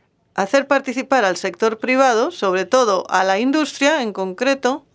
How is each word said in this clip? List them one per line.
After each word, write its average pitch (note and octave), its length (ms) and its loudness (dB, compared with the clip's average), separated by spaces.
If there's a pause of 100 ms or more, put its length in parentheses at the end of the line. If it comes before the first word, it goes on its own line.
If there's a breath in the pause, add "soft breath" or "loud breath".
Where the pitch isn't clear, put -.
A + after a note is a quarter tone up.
(340 soft breath)
hacer C4+ 340 0
participar C4 580 0
al F3+ 120 0
sector A3 400 -2
privado, C4 540 2
sobre F#3+ 340 -2
todo G#3 440 2
a F#3 140 2
la F#3+ 160 0
industria C#4+ 640 0
en A3 100 -4
concreto B3 840 -4